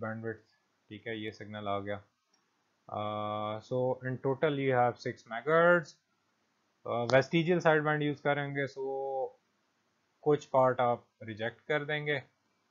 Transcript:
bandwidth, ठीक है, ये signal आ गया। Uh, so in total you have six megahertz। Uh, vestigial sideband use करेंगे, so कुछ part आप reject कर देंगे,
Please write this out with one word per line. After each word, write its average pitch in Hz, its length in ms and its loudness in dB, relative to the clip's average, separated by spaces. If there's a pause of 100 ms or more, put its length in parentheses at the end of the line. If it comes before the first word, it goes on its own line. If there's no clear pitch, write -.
bandwidth, 110 420 -8 (460)
ठीक 104 180 -16
है, 113 140 -6
ये 107 120 -6
signal 104 360 -10
आ 101 100 -2
गया। 101 240 -6 (840)
Uh, 107 800 -4
so 127 100 -4 (300)
in 127 180 -4
total 139 380 0
you 135 160 2
have 123 240 2
six 123 260 -8
megahertz। 160 640 4 (960)
Uh, 117 260 -2
vestigial 165 540 4
sideband 151 360 2
use 147 200 -2
करेंगे, 143 440 -2
so 135 180 -10 (1400)
कुछ 147 220 4
part 127 340 4
आप 120 260 2 (160)
reject 110 460 -8
कर 151 160 0
देंगे, 147 340 -4 (520)